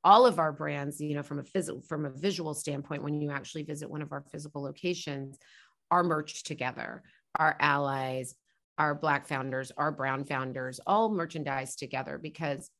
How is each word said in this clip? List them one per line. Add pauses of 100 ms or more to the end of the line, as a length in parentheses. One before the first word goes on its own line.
all
of
our
brands,
you
know,
from
a
phys-,
from
a
visual
standpoint,
when
you
actually
visit
one
of
our
physical
locations, (540)
are
merged
together. (340)
Our
allies, (420)
our
Black
founders,
our
Brown
founders,
all
merchandise
together
because